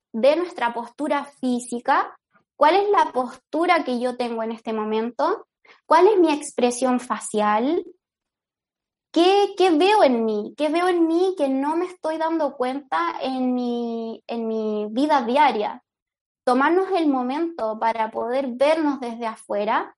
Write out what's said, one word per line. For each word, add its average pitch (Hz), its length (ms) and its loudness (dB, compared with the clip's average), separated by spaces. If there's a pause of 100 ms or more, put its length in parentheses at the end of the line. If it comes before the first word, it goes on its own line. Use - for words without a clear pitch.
(120)
de 262 240 4
nuestra 330 360 -4
postura 277 520 -4
física, 247 920 -2 (380)
cuál 311 200 6
es 403 140 2
la 320 220 2
postura 311 720 -2
que 247 160 -4
yo 247 160 -4
tengo 233 260 -4
en 226 100 -6
este 220 200 -8
momento, 226 760 -2 (400)
cuál 339 220 6
es 427 100 4
mi 320 140 4
expresión 247 680 -2
facial, 220 840 -2 (1300)
qué, 392 440 4
qué 370 140 4
veo 370 320 4
en 240 220 4
mí, 214 320 -4
qué 302 120 0
veo 349 200 0
en 349 180 2
mí 359 300 2
que 285 120 0
no 277 280 -2
me 359 100 0
estoy 320 320 -6
dando 320 360 -2
cuenta 285 640 -4
en 254 340 -2
mi, 240 720 -4
en 233 200 -6
mi 214 440 -4
vida 277 320 0
diaria. 240 600 0 (640)
Tomarnos 311 520 2
el 330 100 0
momento 254 720 -2
para 220 320 -2
poder 240 380 -4
vernos 285 520 2
desde 233 260 -8
afuera 220 720 -4